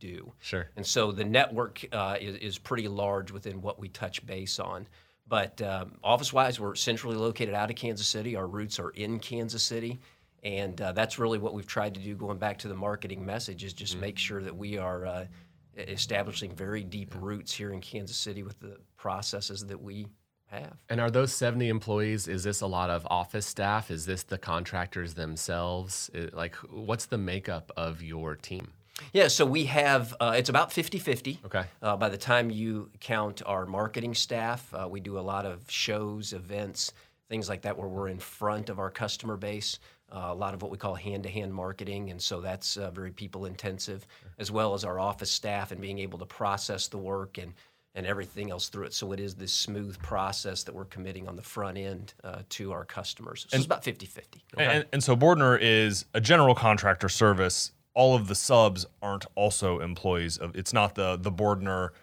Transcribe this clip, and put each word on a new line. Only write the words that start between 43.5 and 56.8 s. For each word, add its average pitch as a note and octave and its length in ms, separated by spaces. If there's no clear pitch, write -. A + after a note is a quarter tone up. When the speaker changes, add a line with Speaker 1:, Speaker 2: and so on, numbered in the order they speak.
Speaker 2:
Sure. F#2 200
Speaker 1:
as G2 120
well G#2+ 220
as G2+ 100
our F#2 160
office G2 320
staff G2+ 400
and F#2 80
being G2 200
able F#2+ 180
to F2+ 80
process G2+ 600
the G#2 100
work F#2+ 400
and, F2 160
and F#2+ 100
everything G2 460
else F2+ 180
through G2 160
it. - 80
So G2 200
it G2 60
is G2 140
this F#2+ 180
smooth G2+ 500
process F#2+ 640
that - 100
we're F#2+ 120
committing F#2 420
on F2+ 80
the - 60
front G2 360
end, G2 360
uh, F#2+ 260
to F#2+ 220
our F2 140
customers. - 640
So C3 60
Speaker 3:
And C3 60
Speaker 1:
it's C3 40
about - 180
fifty A2+ 220
fifty. - 380
Speaker 3:
And, - 80
Speaker 2:
Okay. D3 160
Speaker 3:
and, D3 160
and C#3 100
so B2 120
Bordner C3+ 440
is A2 540
a A2 80
general C3+ 320
contractor G#2 560